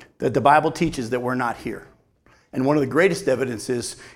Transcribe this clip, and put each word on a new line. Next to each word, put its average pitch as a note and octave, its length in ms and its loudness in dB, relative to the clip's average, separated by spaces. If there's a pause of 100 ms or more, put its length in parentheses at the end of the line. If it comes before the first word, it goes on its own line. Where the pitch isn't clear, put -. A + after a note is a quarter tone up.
(200)
that B2+ 160 0
the C3 60 0
Bible D3+ 300 6
teaches D3+ 380 -4
that B2 100 -2
we're B2 140 -4
not B2 240 -4
here. G#2 300 -10 (680)
And B2+ 100 -2
one D3 140 2
of D3 40 2
the C3 60 0
greatest E3+ 400 2
evidences A#2+ 680 -2 (200)